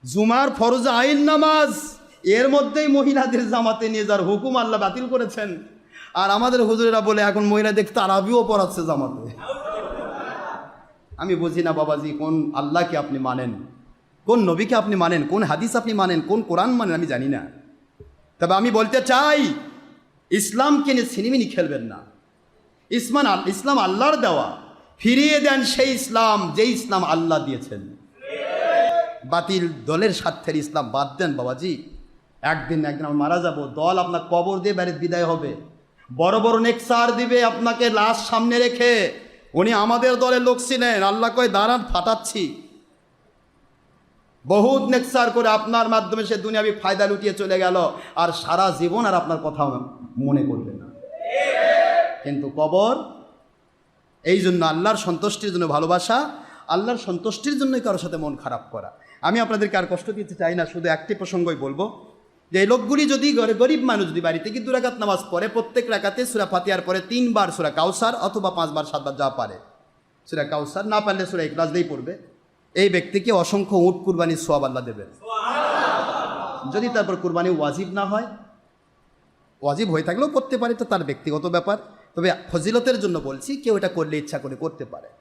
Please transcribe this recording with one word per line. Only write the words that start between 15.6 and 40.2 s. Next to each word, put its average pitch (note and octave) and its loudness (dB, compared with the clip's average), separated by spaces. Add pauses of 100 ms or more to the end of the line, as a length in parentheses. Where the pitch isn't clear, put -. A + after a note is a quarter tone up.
আপনি A3+ -2
মানেন, F#3 2
কোন G#3 0
কোরআন F#3 0
মানেন, A3+ 0
আমি E3 -2
জানি C3 -4
না। B2+ -4 (920)
তবে E3+ 2
আমি A3 2
বলতে A3 2
চাই, C#4 4 (760)
ইসলামকে C4 2
নিয়ে A#3+ 2
ছিনিমিনি A#3 0
খেলবেন D3 -2
না। G#2 -12 (920)
ইসমান A#3+ 0
আল-, G3 0
ইসলাম B3+ 0
আল্লাহর A3 2
দেওয়া, D#3 0 (420)
ফিরিয়ে C#4+ 4
দেন C4+ 2
সেই C4 0
ইসলাম, A3 2
যে G#3+ 4
ইসলাম G3+ 0
আল্লাহ D#3+ 2
দিয়েছেন। G#2+ -8 (1300)
বাতিল E3+ 0 (180)
দলের F3+ 2
স্বার্থের D#3+ -4
ইসলাম D3 -4
বাদ C#3 -4
দেন F3 -2
বাবাজি। C3 -6 (600)
একদিন D#3 -2
একদিন D3 -6
আমরা D3 -2
মারা E3 2
যাব, D3 -4
দল F3 0
আপনার F3 -2 (100)
কবর F3 0
দিয়ে G3 -2
বাড়ির F3 -2
বিদায় E3+ -2
হবে, D3 -2 (580)
বড় F#3 2
বড় A3+ 4
নেকচার A#3 2
দিবে B3 2
আপনাকে A#3 2
লাশ A3 2
সামনে A#3+ 2
রেখে, A#3+ 2 (420)
"উনি G#3 2
আমাদের A#3 4
দলের B3 2